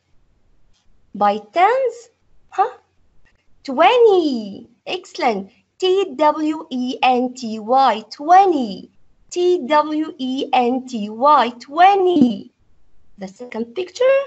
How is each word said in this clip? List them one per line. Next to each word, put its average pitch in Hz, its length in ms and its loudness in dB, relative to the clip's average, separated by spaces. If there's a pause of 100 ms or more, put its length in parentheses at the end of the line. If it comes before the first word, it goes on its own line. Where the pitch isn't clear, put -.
(1160)
By 208 220 0
tens, 453 720 -2 (400)
huh? - 280 -4 (880)
Twenty. 320 1040 2 (160)
Excellent. 240 680 -6 (280)
T 370 360 0
W 302 540 -2
E 254 320 -6
N 247 320 0
T 220 260 -10
Y, 233 520 0
twenty. 294 800 0 (380)
T 349 360 0
W 302 520 0
E 262 340 -6
N 254 340 0
T 226 240 -8
Y, 247 400 2 (100)
twenty. 339 920 2 (680)
The 190 100 -14
second 233 460 -10
picture, 508 540 0